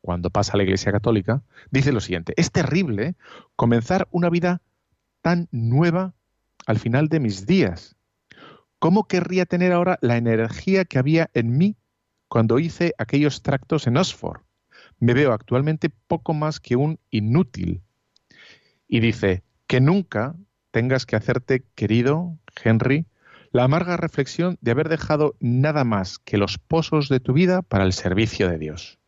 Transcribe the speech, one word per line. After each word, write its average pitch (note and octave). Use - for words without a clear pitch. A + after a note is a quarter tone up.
cuando F2
pasa G2+
a -
la G2+
Iglesia G2
Católica, G#2+
dice C3
lo B2
siguiente: F2
"Es -
terrible D3+
comenzar A#2+
una F3
vida F3
tan F3
nueva E3
al G#2+
final C3
de D#3+
mis G2+
días. A#2
¿Cómo F#3
querría F3+
tener F3+
ahora F3
la A#2+
energía A#2
que -
había D#3
en A#2+
mí G3
cuando A2+
hice E3
aquellos C#3+
tractos C#3
en A#2+
Oxford? -
Me C#3
veo C3+
actualmente C#3+
poco -
más D3+
que -
un D3+
inútil". G#2
Y A#2
dice, G#2+
"Que B2+
nunca D3+
tengas B2+
que -
hacerte, B2+
querido C#3
Henry, B2+
la B2
amarga E3+
reflexión E3
de A#2+
haber C#3+
dejado D3+
nada C3
más G2+
que -
los G2+
pozos D#3
de C3
tu B2+
vida F3+
para G2
el F#2
servicio F#2+
de E2
Dios". D#2